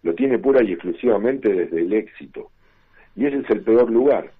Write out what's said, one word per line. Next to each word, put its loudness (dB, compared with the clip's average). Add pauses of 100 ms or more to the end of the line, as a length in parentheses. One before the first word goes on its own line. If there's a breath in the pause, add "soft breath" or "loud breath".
Lo -2
tiene 0
pura 4
y -2
exclusivamente -2
desde -2
el -2
éxito. -8 (640 soft breath)
Y -2
ese -2
es -6
el 2
peor 4
lugar. 2